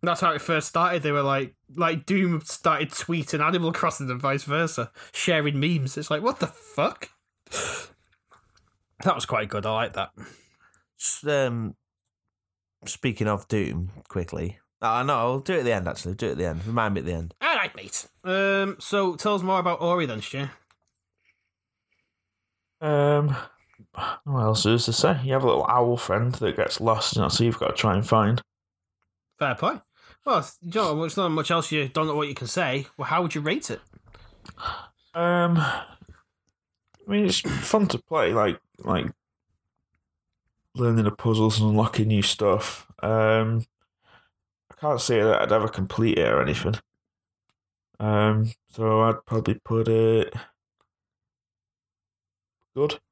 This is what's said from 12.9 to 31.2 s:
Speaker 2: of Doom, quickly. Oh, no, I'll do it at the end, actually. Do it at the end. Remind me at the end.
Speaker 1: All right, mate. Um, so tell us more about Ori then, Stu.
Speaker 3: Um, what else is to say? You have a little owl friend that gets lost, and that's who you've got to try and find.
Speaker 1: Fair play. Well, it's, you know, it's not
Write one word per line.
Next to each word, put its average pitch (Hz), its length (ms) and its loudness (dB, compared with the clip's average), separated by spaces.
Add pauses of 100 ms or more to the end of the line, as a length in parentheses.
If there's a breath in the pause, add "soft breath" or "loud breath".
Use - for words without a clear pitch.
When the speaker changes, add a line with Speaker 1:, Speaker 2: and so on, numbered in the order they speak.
Speaker 2:
of 104 200 -2
Doom, 90 440 -2 (180)
quickly. 85 500 -6 (220)
Oh, 117 220 0
no, 139 120 0
I'll 123 240 0
do - 140 -4
it - 60 2
at 131 40 -2
the 120 100 2
end, 92 140 -2
actually. 87 280 -6
Do 113 120 -4
it 82 40 -2
at 64 60 -6
the 87 100 -2
end. 85 200 -6
Remind 113 280 0
me 90 40 -2
at 67 60 -8
the 87 80 -4
end. 82 280 -8
Speaker 1:
All 311 140 0
right, 208 180 -4
mate. - 320 -8 (200)
Um, 196 560 0
so 190 340 0
tell 208 200 0
us 185 60 -2
more 190 180 0
about 175 220 -2
Ori 175 240 0
then, 113 160 -6
Stu. 139 260 -8 (2250)
Speaker 3:
Um, 147 520 2 (920 loud breath)
what 135 160 -2
else 110 240 2
is 117 180 4
to - 80 -2
say? 139 320 2
You 135 80 -2
have 131 140 0
a - 20 4
little - 220 4
owl 120 260 2
friend 117 400 0
that 104 220 -2
gets - 240 -2
lost, 110 340 0
and 104 80 2
that's - 140 0
who 117 80 4
you've 113 140 0
got - 80 -2
to - 140 -2
try 104 120 2
and 101 120 2
find. 110 360 2 (1000)
Speaker 1:
Fair 135 160 -2
play. 233 240 -4 (460 soft breath)
Well, 240 140 2
it's, - 220 -10
you 170 120 -12
know, 165 300 0
it's 156 140 -4
not 185 120 0